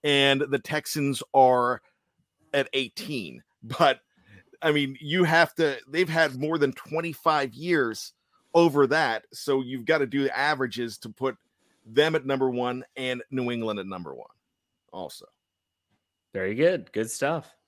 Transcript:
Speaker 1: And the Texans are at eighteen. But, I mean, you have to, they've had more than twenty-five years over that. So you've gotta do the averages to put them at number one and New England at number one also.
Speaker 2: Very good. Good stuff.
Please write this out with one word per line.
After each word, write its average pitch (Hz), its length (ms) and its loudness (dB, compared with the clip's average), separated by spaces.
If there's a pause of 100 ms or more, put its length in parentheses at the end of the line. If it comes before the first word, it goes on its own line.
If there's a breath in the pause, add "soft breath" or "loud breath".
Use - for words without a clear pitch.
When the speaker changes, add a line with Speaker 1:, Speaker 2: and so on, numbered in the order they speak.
Speaker 1:
And 139 380 4
the 135 180 0
Texans 143 640 -4 (120)
are 127 480 4 (720)
at 139 180 0
eighteen. 120 720 -8 (220)
But, 131 360 2 (640 soft breath)
I 156 100 2
mean, 139 280 -2
you 156 240 0
have 165 320 4
to, 147 200 0 (120)
they've 160 200 0
had 160 320 0
more 156 160 -2
than 143 160 2
twenty-five 151 800 -2
years 135 640 -2 (400)
over 147 340 6
that. 135 440 0
So 135 280 -2
you've 123 240 -8
gotta 151 220 2
do 135 180 -2
the - 120 -2
averages 127 640 -2
to 110 120 -16
put 127 260 -4 (500)
them 147 280 4
at 147 100 0
number 131 240 0
one 123 360 -4 (120)
and 127 340 -4
New 127 200 -2
England 110 280 -4
at 92 80 -8
number 87 280 -10
one 58 120 -16 (680)
also. 87 340 -12 (1040)
Speaker 2:
Very 98 220 -4
good. 156 380 0
Good 110 180 -4
stuff. 151 440 -4 (140)